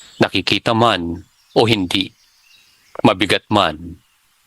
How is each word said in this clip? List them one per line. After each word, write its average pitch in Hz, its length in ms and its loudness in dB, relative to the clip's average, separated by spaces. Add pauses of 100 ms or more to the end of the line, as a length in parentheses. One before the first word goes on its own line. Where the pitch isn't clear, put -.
(220)
nakikita 104 560 -2
man 90 480 0 (320)
o 127 80 4
hindi, 98 480 -2 (880)
mabigat 101 480 0
man 85 480 -2 (500)